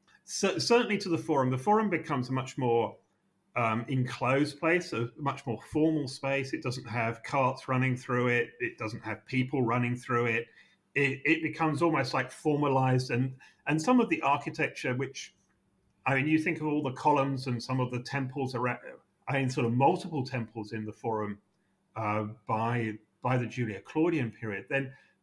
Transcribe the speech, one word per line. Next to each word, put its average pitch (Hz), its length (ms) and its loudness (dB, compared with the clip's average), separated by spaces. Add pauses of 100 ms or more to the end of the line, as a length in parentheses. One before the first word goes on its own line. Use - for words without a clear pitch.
(240)
So, - 340 0
certainly 214 420 4
to 196 100 -6
the 160 80 2
Forum. 135 320 2
The 127 80 0
Forum 208 320 4
becomes 135 400 -2
a 131 40 -4
much 127 240 -4
more, 117 380 2 (600)
um, 117 320 0
enclosed 131 720 0
place, 175 340 2
a 120 240 -2
much 139 280 -4
more 113 140 -4 (120)
formal 151 360 2
space. 135 460 -4
It - 80 -4
doesn't 127 260 -6
have 113 360 -2
carts 131 460 0
running 127 260 2
through 123 320 0
it. 120 220 2 (100)
It - 180 -6
doesn't 113 260 -8
have 110 220 -8
people 131 380 0
running 120 320 2
through 120 320 0
it. 117 200 0 (500)
It, 135 280 2
it 160 180 2
becomes 156 400 0
almost, 147 320 2
like, 127 160 -2
formalized, 131 800 2
and, 131 240 0 (320)
and 151 120 2
some 247 200 4
of - 100 4
the 160 140 0
architecture, 139 720 0
which, 135 400 -6 (720)
I 135 80 2
mean, 135 120 2
you 156 120 4
think 160 200 -2
of 156 60 -4
all 147 160 0
the 131 120 -2
columns 139 520 2
and 120 160 -2
some 131 180 -2
of 127 120 -2
the 123 80 -4
temples 131 560 -4
around, 120 240 -2 (480)
I 127 60 -2
mean, 135 140 2
sort 123 200 0
of 117 60 2
multiple 151 520 2
temples 113 480 -8
in 110 120 -6
the 107 60 -8
Forum, 107 460 -4 (580)
uh, 107 300 -2 (220)
by, 113 460 0 (280)
by 127 160 0
the 120 80 -2
Julia 107 360 -4
Claudian 156 500 0
period. 101 400 -8
Then, 135 200 -2 (320)